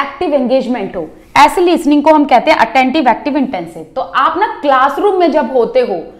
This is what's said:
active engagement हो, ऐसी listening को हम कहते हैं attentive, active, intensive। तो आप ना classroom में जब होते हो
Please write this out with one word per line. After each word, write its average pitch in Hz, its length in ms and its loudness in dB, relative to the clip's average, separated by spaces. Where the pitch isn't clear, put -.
active 277 320 -4
engagement 247 600 -2
हो, 156 120 -8
ऐसी 302 240 4
listening 294 420 2
को 311 80 4
हम 302 140 4
कहते 285 260 2
हैं 320 80 2
attentive, 262 500 2
active, 262 280 -2
intensive। 170 500 -6
तो 180 40 -6
आप 311 380 -2
ना 427 80 0
classroom 285 520 0
में 349 180 2
जब 262 200 -2
होते 254 280 0
हो 202 160 -2